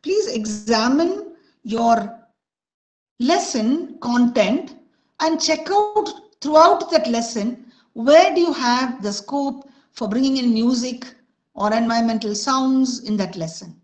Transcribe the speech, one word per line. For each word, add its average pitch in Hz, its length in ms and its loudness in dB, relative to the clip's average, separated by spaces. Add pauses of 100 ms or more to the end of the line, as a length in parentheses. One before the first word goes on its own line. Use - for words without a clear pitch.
please 392 260 -2
examine 233 920 0 (400)
your 226 580 0 (960)
lesson 277 800 0
content 240 760 0 (440)
and 320 200 0
check 311 280 -2
out 415 400 0 (320)
throughout 330 520 4
that 311 160 2
lesson, 233 640 -4 (220)
where 302 380 6
do 349 80 0
you 339 120 2
have 247 500 -2
the 202 100 -4
scope - 560 -6 (220)
for - 160 -8
bringing 262 300 0
in 247 180 0
music 247 580 -2 (420)
or 208 200 0
environmental 226 600 0
sounds 262 640 0
in 214 160 -4
that 185 180 -4
lesson. 170 500 -10